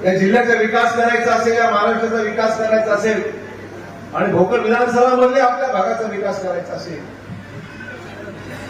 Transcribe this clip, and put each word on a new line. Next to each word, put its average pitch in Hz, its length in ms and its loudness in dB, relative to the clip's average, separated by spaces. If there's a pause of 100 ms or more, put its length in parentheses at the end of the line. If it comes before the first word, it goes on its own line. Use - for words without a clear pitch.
या 185 120 4
जिल्ह्याचा 226 360 4
विकास 233 420 2
करायचा 233 360 2
असेल, 226 220 2
या 233 160 4
महाराष्ट्राचा 220 460 0
विकास 220 420 0
करायचा 220 360 2
असेल 202 380 0 (840)
आणि - 180 0
भोकर 190 260 2
विधानसभामध्ये 247 800 4
आपल्या 254 260 2
भागाचा 220 400 -2
विकास 196 360 -4
करायचा 180 300 -6
असेल, - 440 -12 (1500)